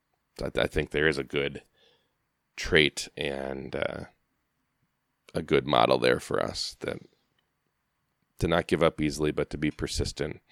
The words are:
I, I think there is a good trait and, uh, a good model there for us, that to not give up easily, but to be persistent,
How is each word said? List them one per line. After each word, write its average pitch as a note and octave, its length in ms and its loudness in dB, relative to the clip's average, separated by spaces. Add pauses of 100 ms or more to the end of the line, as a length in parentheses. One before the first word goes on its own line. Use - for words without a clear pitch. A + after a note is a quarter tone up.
(420)
I, C2+ 200 -2
I - 40 2
think D2+ 240 -2
there D2+ 180 2
is C#2+ 100 0
a C#2 60 -4
good C#2 380 -4 (920)
trait - 600 2
and, C2+ 580 -6
uh, - 300 -4 (1300)
a E2 80 -4
good C#2 240 2
model B1+ 320 4
there B1 220 2
for - 220 -4
us, - 380 -6
that - 180 -6 (1400)
to F#2 100 2
not E2+ 180 2
give D#2+ 160 2
up D#2+ 180 4
easily, D2+ 320 0
but D2+ 180 -2
to D#2+ 80 -8
be D2+ 120 0
persistent, - 720 -6 (120)